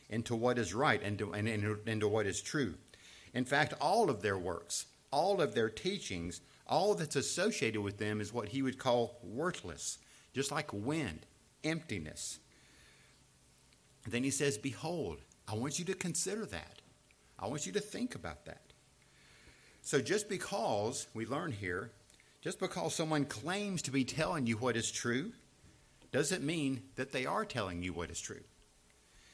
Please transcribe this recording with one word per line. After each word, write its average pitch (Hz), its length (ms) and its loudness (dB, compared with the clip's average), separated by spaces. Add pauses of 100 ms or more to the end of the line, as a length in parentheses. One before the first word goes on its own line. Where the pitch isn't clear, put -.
into 117 280 0
what 123 220 4
is 101 160 0
right 123 280 4
and, 101 160 0
to, 104 140 -2
and, 104 160 0
and 107 380 0
into 107 220 2
what 107 180 4
is 92 140 0
true. 123 340 0 (580)
In 127 120 2
fact, 143 360 4
all 180 280 6
of 104 140 0
their 98 160 4
works, 87 480 -4 (240)
all 180 300 4
of 123 140 2
their 113 140 4
teachings, 90 720 -4 (260)
all 190 280 4
that's 160 220 -2
associated 131 640 2
with 101 180 -2
them 107 220 0
is 104 120 -4
what 110 160 -4
he 135 140 -2
would 131 160 0
call - 440 4
worthless, 104 760 -6 (340)
just 135 180 -2
like 147 220 -2
wind, 110 540 -2 (360)
emptiness. 147 760 -4 (1700)
Then 120 160 0
he 135 80 4
says, 143 280 2
"Behold." 117 600 -4 (280)
I 107 60 -4
want 127 240 0
you 180 80 -4
to 185 80 0
consider 190 520 -2
that. - 360 -10 (560)
I 98 100 -4
want 147 180 -4
you 185 60 -6
to 202 80 0
think - 340 -4
about - 320 -8
that. - 160 -14 (1200)
So 143 180 2
just 208 260 0
because, 143 840 0
we 113 140 -4
learn 151 260 -2
here, 101 400 -4 (480)
just 165 180 -4
because 170 360 -2
someone 156 320 2
claims 190 560 -2
to - 80 -4
be 131 140 4
telling 160 420 0
you 113 100 4
what 120 180 2
is 113 160 0
true, 135 420 0 (800)
doesn't 156 320 2
mean 139 400 0 (120)
that 131 180 -4
they 127 140 0
are 208 180 0
telling 92 380 -2
you 90 100 -2
what 82 180 -4
is 85 80 -8
true. - 220 -8 (920)